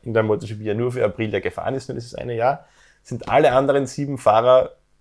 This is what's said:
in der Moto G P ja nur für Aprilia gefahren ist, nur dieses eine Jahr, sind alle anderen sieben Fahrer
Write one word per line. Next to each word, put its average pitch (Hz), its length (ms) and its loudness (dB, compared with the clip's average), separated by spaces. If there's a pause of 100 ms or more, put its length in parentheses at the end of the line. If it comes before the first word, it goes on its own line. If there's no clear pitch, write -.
in 113 120 -8
der 110 80 4
Moto 107 240 -2
G 107 80 -12
P 107 100 -12
ja 107 100 -4
nur 120 180 -2
für 123 120 0
Aprilia 104 360 -4
gefahren 98 340 -6
ist, 135 140 -8
nur - 60 -10
dieses 120 200 -14
eine 120 200 -10
Jahr, 123 300 -2 (380)
sind - 260 -12
alle 135 240 4
anderen 139 340 2
sieben 139 320 -8
Fahrer 123 520 4 (300)